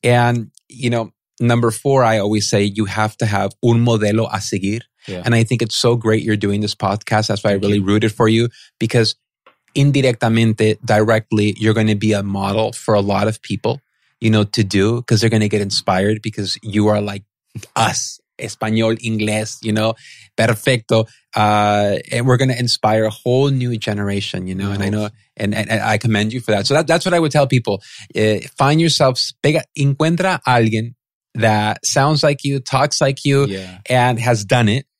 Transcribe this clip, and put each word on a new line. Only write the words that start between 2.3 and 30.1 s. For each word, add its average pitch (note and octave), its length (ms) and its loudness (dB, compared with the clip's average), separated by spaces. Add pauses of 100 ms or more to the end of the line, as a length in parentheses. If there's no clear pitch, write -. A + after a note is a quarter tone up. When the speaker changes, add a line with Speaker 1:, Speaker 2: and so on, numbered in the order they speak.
Speaker 1:
say G2+ 140 2
you G2+ 220 -2
have G#2+ 320 -2
to A#2+ 100 -2
have G2 240 -2 (120)
un A#2 220 4
modelo A2 460 0
a G#2+ 100 -6
seguir. G2+ 400 -4 (260)
Speaker 2:
Yeah. F2+ 180 -10
Speaker 1:
And A#2+ 100 2
I A2+ 80 4
think A2+ 180 -2
it's A2 140 -4
so B2 200 2
great A2 280 0
you're G#2+ 140 0
doing G#2 240 -2
this G2+ 140 -4
podcast. G#2+ 520 -2
That's G2+ 160 -4
why G#2 80 2
Speaker 2:
Thank G2 120 0
Speaker 1:
I G2+ 40 0
really G#2 120 2
Speaker 2:
you. F#2+ 60 -2
Speaker 1:
rooted G#2 260 2
for A2+ 160 2
you, A2+ 220 2 (300)
because A2+ 360 0 (600)
indirectamente, A#2 1080 2
directly, G#2+ 760 0
you're A2+ 140 2
gonna G#2+ 220 2
be G#2 180 0
a G2+ 100 -2
model G2+ 500 -2
for - 200 -2
a G2+ 80 4
lot G2+ 260 0
of A2 140 -4
people, A#2 380 -4 (400)
you A2+ 100 0
know, G#2+ 140 4
to G#2 200 -2
do, G#2 400 0
'cause A2 180 2
they're A2+ 80 2
gonna G#2+ 180 2
get G2+ 140 0
inspired G2+ 600 -2
because G#2 400 -6
you G#2 260 0
are G#2 140 2
like G2+ 220 -8 (520)
us, - 440 -2 (200)
español, A2+ 640 -2
inglés, G#2+ 600 -4
you A2+ 100 -4
know, A2 220 0 (440)
perfecto. A2+ 680 0 (300)
Uh, G#2 640 2 (140)
and A#2+ 160 -2
we're B2+ 100 4
gonna C3 200 0
inspire A2 480 0
a G#2+ 40 0
whole B2+ 400 0
new B2 280 -2
generation, G2+ 720 -4
you F#2 80 -8
know, G2 160 -4
and G2 120 -4
I G2+ 60 -2
know, G#2 140 -2
Speaker 2:
Yes. G#2+ 80 -6 (260)
Speaker 1:
and, G#2 180 -2
and, A2 140 -4
and A2 120 0
I A2 160 0
commend A2 360 0
you B2+ 80 -6
for A2+ 100 -4
that. G2+ 160 0
So C#3 80 0
that, D#3+ 120 2
that's E3 180 0
what F3+ 80 0
I F3 60 2
would D#3+ 120 0
tell C#3+ 160 4
people. A2 340 0 (320)
Eh, G#2+ 280 0 (160)
find D3 240 2
yourself, C#3+ 380 2 (240)
pega, D3+ 200 2 (140)
encuentra D#3+ 680 0